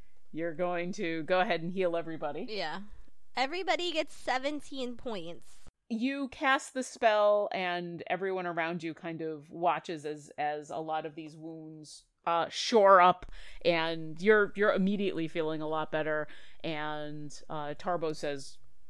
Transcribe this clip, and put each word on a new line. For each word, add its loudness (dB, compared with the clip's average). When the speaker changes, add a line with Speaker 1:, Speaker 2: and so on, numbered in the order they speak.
Speaker 1:
you're -4
going -2
to -2
go 4
ahead 2
and -4
heal 0
everybody. -4
Speaker 2:
Yeah. -4
Everybody 0
gets -2
seventeen -4
points. -8
Speaker 1:
You -2
cast 2
the -2
spell, 6
and -2
everyone -2
around -2
you -6
kind -8
of -8
watches 0
as, -8
as -4
a -6
lot -4
of -10
these -12
wounds, -14
uh, 2
shore 8
up, 8
and 0
you're, 6
you're 4
immediately 2
feeling -2
a -4
lot -2
better. 0
And, -4
uh, -4
Tarbo -2
says, -6